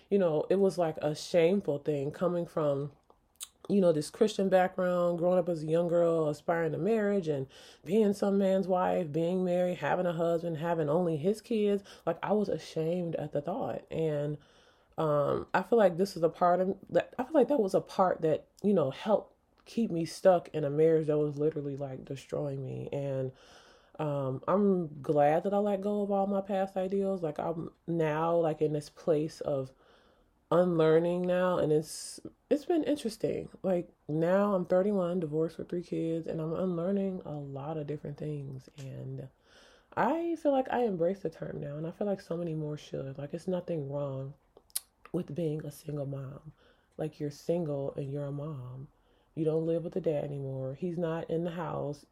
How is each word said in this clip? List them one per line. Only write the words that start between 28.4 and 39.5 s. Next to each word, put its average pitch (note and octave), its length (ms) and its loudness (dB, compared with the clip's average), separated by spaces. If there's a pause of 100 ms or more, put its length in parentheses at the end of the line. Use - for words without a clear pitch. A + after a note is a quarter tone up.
in D3+ 120 2
this D3 160 -4
place D#3 520 0
of C3+ 300 -2 (800)
unlearning E3+ 680 4
now, F3+ 360 2
and D3+ 140 2
it's, - 480 -2 (300)
it's D4 160 -4
been E4+ 180 0
interesting. - 640 -4 (140)
Like, F3+ 260 -2 (180)
now F3+ 460 2
I'm F3+ 120 0
thirty-one, F#3 540 2
divorced D#3+ 380 -2
with F3 120 -12
three F3 140 -4
kids, E3 440 -4
and D#3+ 140 -4
I'm D#3+ 120 -4
unlearning F#3 720 -2
a D#3 60 -8
lot C#3+ 460 -8
of D3 100 -6
different D3 300 -8
things. C#3+ 600 -10
And C3 500 -12 (680)